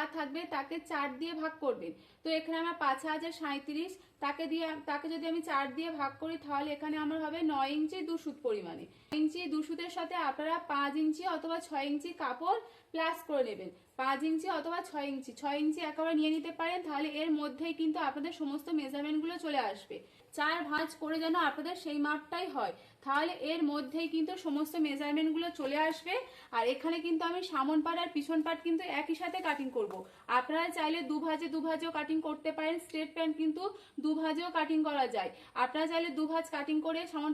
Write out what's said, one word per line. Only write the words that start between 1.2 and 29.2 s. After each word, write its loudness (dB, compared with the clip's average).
ভাগ -2
করবেন। 0
তো -2
এখানে -2
আমার 0
পাছা 2
আছে -4
সাঁইত্রিশ, -4
তাকে 0
দিয়ে, 0
তাকে -2
যদি -4
আমি 0
চার 2
দিয়ে -4
ভাগ 0
করি, -4
তাহলে -2
এখানে -4
আমার 0
হবে -4
নয় 2
ইঞ্চি 0
দু 0
সুত -6
পরিমাণে। -2
ইঞ্চি 2
দু 2
সুতের -4
সাথে -2
আপনারা 0
পাঁচ 2
ইঞ্চি 2
অথবা -2
ছয় -2
ইঞ্চি -2
কাপড় 2
প্লাস 2
করে 4
নেবেন। -6
পাঁচ 2
ইঞ্চি 0
অথবা 0
ছয় -4
ইঞ্চি, -6
ছয় 0
ইঞ্চি 2
একেবারে 2
নিয়ে 4
নিতে -4
পারেন, 0
তাহলে 0
এর 0
মধ্যেই -2
কিন্তু 2
আপনাদের -2
সমস্ত -2
মেজারমেন্টগুলো 0
চলে 2
আসবে। -10
চার 4
ভাঁজ 0
করে 0
যেন 4
আপনাদের -4
সেই -2
মাপটাই -2
হয়, 0
তাহলে 2
এর 2
মধ্যেই -2
কিন্তু 2
সমস্ত 0
মেজারমেন্টগুলো 2
চলে 0
আসবে। -4
আর 4
এখানে 0
কিন্তু 2
আমি 0
সামন 4
পাট 2
আর -4
পিছন 2
পাট 2
কিন্তু 2
একই 0